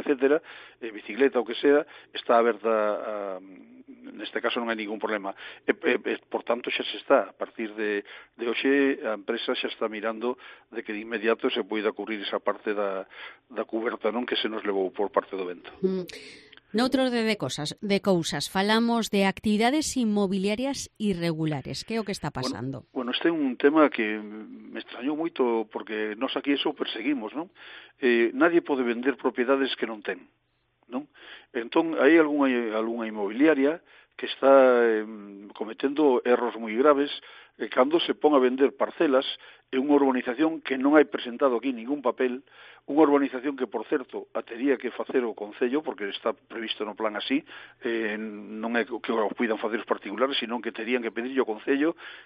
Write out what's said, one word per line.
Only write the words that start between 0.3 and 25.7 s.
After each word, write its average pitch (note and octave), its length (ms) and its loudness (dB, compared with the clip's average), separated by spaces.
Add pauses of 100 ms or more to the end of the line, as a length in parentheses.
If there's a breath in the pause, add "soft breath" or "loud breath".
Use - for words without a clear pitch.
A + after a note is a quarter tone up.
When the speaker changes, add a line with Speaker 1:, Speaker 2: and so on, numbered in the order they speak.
Speaker 1:
eh, A2+ 80 -10
bicicleta, A#2 480 0
o G#2+ 80 0
que A#2+ 80 -6
sea, D3 320 4 (240 loud breath)
está - 240 2
aberta A2+ 320 2
a, G#2 720 -2 (760)
neste G#2+ 280 -8
caso A#2+ 180 -2
non A#2 100 -4
hai A2 80 -2
ningún G#2+ 240 -6
problema. G#2 320 -4 (320 loud breath)
E, - 60 2
e, C3 260 0
e, A2 160 -4 (160)
por A2+ 140 -4
tanto, B2 260 -4
xa - 160 -4
se - 120 -10
está. G#2+ 340 2
A - 40 -20
partir G#2 380 -8
de, G#2 300 -4 (340 loud breath)
de A2+ 120 -8
hoxe, C#3 560 2
a A2 100 -2
empresa A#2 400 -4
xa B2 140 -4
está - 200 -4
mirando A2 480 -4 (320 loud breath)
de A2+ 140 -10
que G#2+ 100 -8
de G#2 80 -6
inmediato A2+ 480 0
se A#2 140 -2
poida G#2 320 -2
cubrir G#2 260 -6
esa G2 200 -4
parte G#2 320 -2
da, G2 340 -4 (420 loud breath)
da G#2 160 -6
cuberta, A2 460 -2
non, A#2+ 160 -4
que A2+ 100 -2
se A2 140 -2
nos A2 140 -6
levou F#2+ 280 0
por G2+ 160 -2
parte - 260 -4
do F#2 120 -6
vento. F2+ 240 -14 (100)
Speaker 2:
Mm. F#3 240 0 (640 loud breath)
Noutro C4 320 0
orde A#3+ 240 0
de A3 80 2
cosas, - 480 -6
de G3 160 0
cousas, F3 480 0
falamos A3 640 0
de G3 160 2
actividades A3+ 720 0
inmobiliarias G#3 1040 0
irregulares. D#3+ 800 -2
Que A3+ 160 -6
é - 20 -2
o G#3 60 -4
que G#3 80 -6
está - 160 -8
Speaker 1:
Bueno, B2+ 160 -6
Speaker 2:
pasando? C3 320 -6 (160)
Speaker 1:
bueno, B2 160 -6
este C#3+ 200 0
é E3+ 40 2
un C#3 240 -2
tema D3 320 6
que G#2+ 320 -2
me G#2+ 560 -14
extrañou C3 400 -8
moito, B2+ 560 0